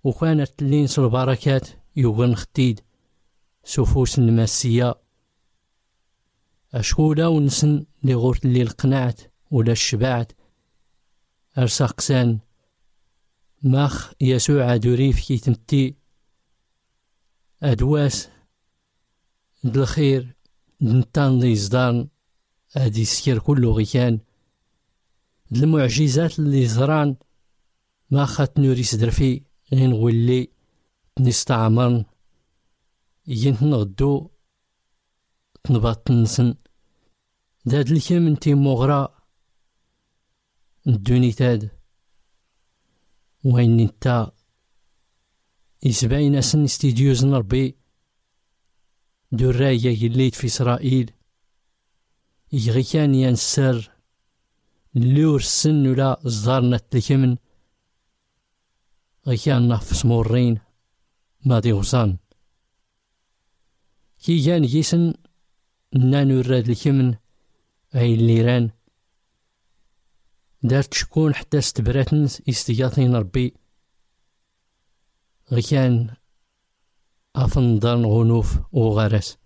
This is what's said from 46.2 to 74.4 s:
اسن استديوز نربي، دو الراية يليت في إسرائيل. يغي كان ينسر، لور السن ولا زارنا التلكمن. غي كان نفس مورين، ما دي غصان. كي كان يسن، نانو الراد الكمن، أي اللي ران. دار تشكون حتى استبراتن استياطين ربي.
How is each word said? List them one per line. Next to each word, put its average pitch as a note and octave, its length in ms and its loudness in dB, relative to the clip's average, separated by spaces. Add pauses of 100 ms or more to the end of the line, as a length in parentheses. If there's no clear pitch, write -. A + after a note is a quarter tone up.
اسن D3 300 0
استديوز C3 600 0
نربي، C3 500 0 (1600)
دو B2+ 180 0
الراية B2 540 0
يليت B2 300 0
في - 120 -8
إسرائيل. B2 640 -2 (1400)
يغي A#2+ 300 -2
كان D3 320 0
ينسر، B2+ 760 0 (1040)
لور C#3 460 2
السن D3+ 460 0
ولا C3 380 0
زارنا B2 520 0
التلكمن. B2+ 600 0 (1900)
غي B2 80 -2
كان B2 320 0
نفس - 380 -2
مورين، A#2 520 0 (840)
ما A#2+ 160 2
دي A#2 120 0
غصان. G2+ 440 0 (2000)
كي E3 240 0
كان E3+ 180 2
يسن، D#3+ 500 0 (800)
نانو C3 460 2
الراد B2 280 0
الكمن، B2+ 460 0 (800)
أي A#2+ 200 0
اللي A2+ 280 2
ران. A#2+ 280 0 (1900)
دار C3 200 0
تشكون - 520 -2
حتى - 240 -4
استبراتن C3+ 640 0 (240)
استياطين B2 680 0
ربي. A#2 380 -4 (2000)